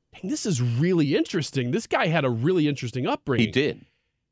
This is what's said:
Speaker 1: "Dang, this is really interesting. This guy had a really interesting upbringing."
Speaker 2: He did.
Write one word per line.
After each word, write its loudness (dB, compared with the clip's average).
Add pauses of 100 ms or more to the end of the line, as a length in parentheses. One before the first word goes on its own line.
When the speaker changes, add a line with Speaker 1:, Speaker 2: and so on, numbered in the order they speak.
(140)
Speaker 1:
"Dang, -10
this -4
is 0
really 2
interesting. -2
This -4
guy 0
had 2
a 2
really 2
interesting -4
upbringing." 0
Speaker 2:
He -2
did. 0 (460)